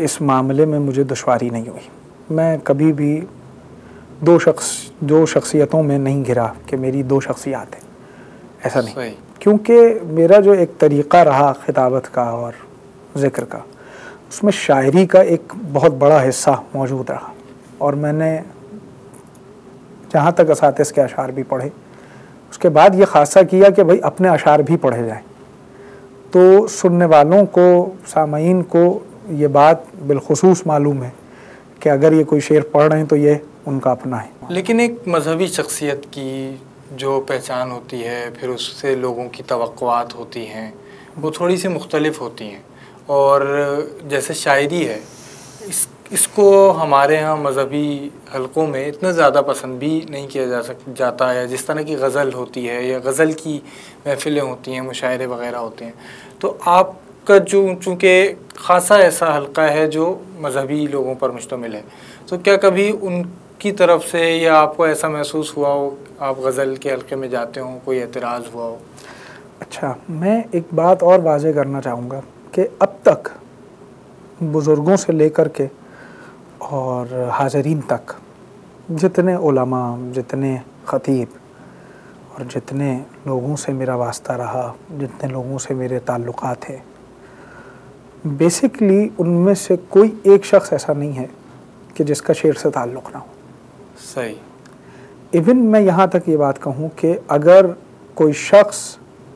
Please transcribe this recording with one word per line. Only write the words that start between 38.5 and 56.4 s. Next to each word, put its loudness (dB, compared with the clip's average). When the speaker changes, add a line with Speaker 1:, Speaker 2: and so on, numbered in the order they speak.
Speaker 2:
लोगों -6
की -18
तवक्कुआत -4
होती -14
हैं, -14
वो -6
थोड़ी 0
सी -4
मुख्तलिफ -4
होती -12
हैं। -18
और 0
जैसे -4
शायरी 0
है, -6
इस, -4
इसको 4
हमारे 2
यहाँ -2
मजहबी -4
हलकों -4
में -6
इतना -6
ज़्यादा 2
पसंद -6
भी -4
नहीं -12
किया -6
जा -4
सक-, -14
जाता -2
है। -4
जिस -8
तरह -6
की -6
गज़ल -2
होती -10
है -6
या -4
गज़ल -2
की -10
महफ़िलें -4
होती -10
हैं, -8
मुशायरे -6
वग़ैरह -10
होते -12
हैं, -16